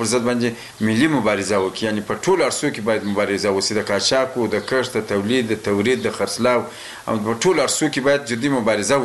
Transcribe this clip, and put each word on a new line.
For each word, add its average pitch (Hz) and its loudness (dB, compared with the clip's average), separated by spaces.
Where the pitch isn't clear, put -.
پر 110 0
ضد 120 2
باندې 120 -2
ملي 120 4
مبارزه 101 2
وکړي. 92 -4
یعنی 107 -2
په - -4
ټولو 170 4
اړخو 147 -2
کې 120 -8
باید 101 0
مبارزه 98 0
وسي، 104 0
د 95 -4
قاچاقو، 127 0
د 104 -2
کښت، 120 -2
د 107 -4
تولید، 110 0
د 104 -6
تورید، 107 0
د 104 -4
خرڅلاو 117 0
او 113 0
په 113 0
ټولو 175 4
اړخو 151 0
کې 139 -2
باید 139 2
جدي 139 0
مبارزه 110 2